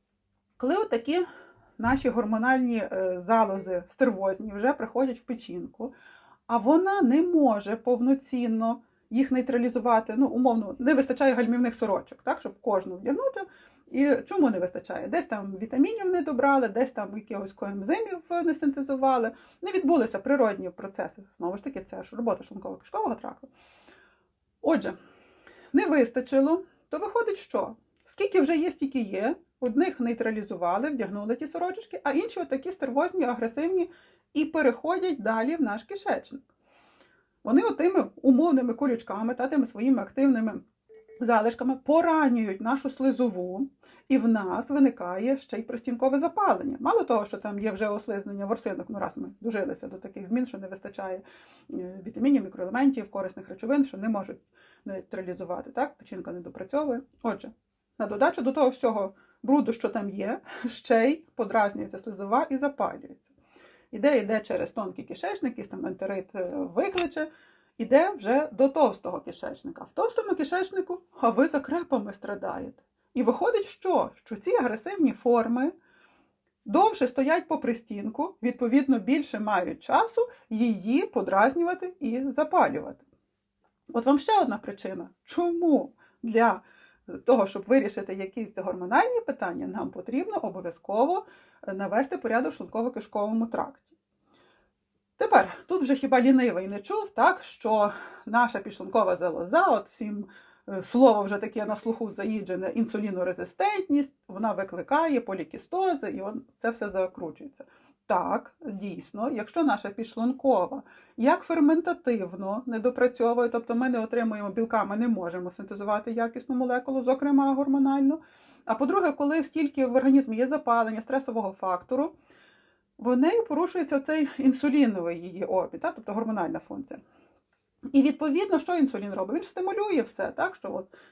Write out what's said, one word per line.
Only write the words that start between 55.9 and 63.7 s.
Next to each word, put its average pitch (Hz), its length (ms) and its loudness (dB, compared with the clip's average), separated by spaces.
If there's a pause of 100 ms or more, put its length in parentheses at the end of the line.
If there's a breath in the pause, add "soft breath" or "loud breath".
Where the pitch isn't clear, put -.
Печінка - 380 -14
не 180 80 -10
допрацьовує. 254 600 -4 (220)
Отже, - 280 -6 (480)
на 214 80 -2
додачу 226 360 0
до 262 100 0
того 277 160 4
всього 214 460 -2 (280 soft breath)
бруду, 247 300 4
що - 160 -4
там 202 220 -4
є, 202 300 -6 (120)
<laughs> - 140 -10
ще 226 440 4
й 320 140 -2 (100)
подразнюється 208 640 0
слизова 208 520 -2
і 269 60 -2
запалюється. - 720 -4 (600 soft breath)